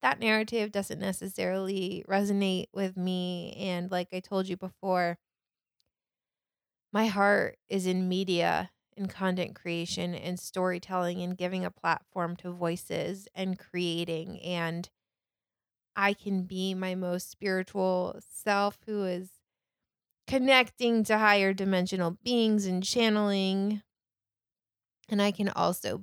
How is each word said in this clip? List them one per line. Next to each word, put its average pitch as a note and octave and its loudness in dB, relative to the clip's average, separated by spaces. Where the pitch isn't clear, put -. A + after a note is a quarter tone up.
that - 2
narrative A3 2
doesn't - -4
necessarily F#3+ -4
resonate G3 2
with F#3+ -2
me. F3+ -4
And F3+ -4
like F3+ -2
I F#3 -6
told F#3+ -2
you F#3 -4
before, F3+ -2
my A3 2
heart G3+ 2
is F#3+ 0
in F#3 0
media F3+ 0
and G3 -6
content F3+ -2
creation F3 -4
and F3+ -6
storytelling F3+ -2
and F3+ -4
giving F#3 -2
a F3+ -6
platform E3+ -4
to F3+ -10
voices F3 -4
and F#3+ -4
creating. E3+ -4
And E3+ -4
I G3+ 4
can G3 -2
be F#3 -4
my F#3 -4
most F3+ -4
spiritual F#3 0
self G3+ -2
who G#3 -4
is F#3 -4
connecting B3+ 4
to G#3+ 4
higher G3+ 6
dimensional F#3 0
beings A3 2
and F#3 0
channeling G3+ 2
and G3+ 2
I G3+ 4
can G3 -2
also E3+ -2